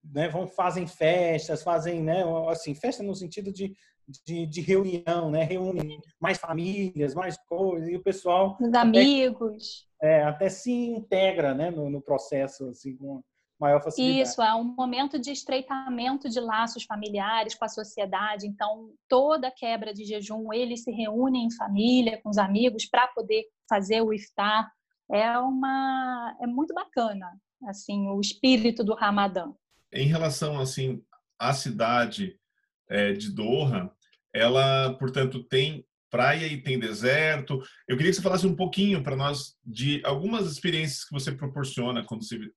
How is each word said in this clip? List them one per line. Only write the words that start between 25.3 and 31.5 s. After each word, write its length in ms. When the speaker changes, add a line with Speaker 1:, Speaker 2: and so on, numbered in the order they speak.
Speaker 2:
uma... 1000
é 80
muito 260
bacana, 680
assim, 400
o 120
espírito 640
do 120
Ramadã. 580
Speaker 3:
Em 160
relação, 500
assim, 420
à 140